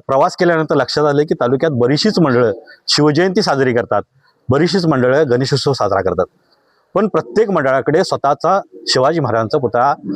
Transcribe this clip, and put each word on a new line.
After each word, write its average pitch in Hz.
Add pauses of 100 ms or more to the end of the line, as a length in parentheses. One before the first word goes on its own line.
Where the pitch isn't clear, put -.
प्रवास 139
केल्यानंतर 165
लक्षात 147
आलं 147
की 160
तालुक्यात 135
बरीचशीच 143
मंडळं 123 (360)
शिवजयंती 170
साजरी 139
करतात, 110 (480)
बरीचशीच 165
मंडळं 135
गणेशोत्सव 131
साजरा 98
करतात, 90 (680)
पण 202
प्रत्येक 202
मंडळाकडे 143
स्वतःचा 151 (260)
शिवाजी 147
महाराजांचा 113
पुतळा 123 (200)